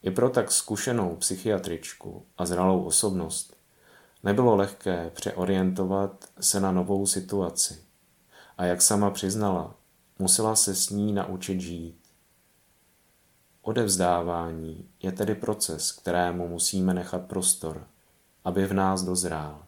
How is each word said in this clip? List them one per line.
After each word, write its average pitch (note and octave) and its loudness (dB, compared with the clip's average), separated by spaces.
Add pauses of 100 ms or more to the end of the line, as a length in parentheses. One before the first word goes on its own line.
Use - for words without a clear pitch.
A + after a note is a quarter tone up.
I G2 0
pro A#2 4
tak A#2 0
zkušenou G#2 0
psychiatričku - -4 (120)
a F2+ -2
zralou F2+ 4
osobnost F2+ -2 (680)
nebylo A2 6
lehké F2+ 0
přeorientovat F#2+ 0 (160)
se - 2
na G2 2
novou F#2+ 2
situaci. F#2 -2 (760)
A F2+ -2
jak F2+ 2
sama G2+ 4
přiznala, G2 -2 (440)
musela G#2+ 2
se G2 2
s - -2
ní G#2 0
naučit F#2 -4
žít. E2+ -10 (1600)
Odevzdávání F2 0 (140)
je F#2 -2
tedy G#2+ -2
proces, - -4
kterému F2 -2
musíme F#2 0
nechat F2+ -4
prostor, D#2+ -2 (580)
aby F#2+ 2
v F#2+ 0
nás F#2+ 2
dozrál. D#2+ -4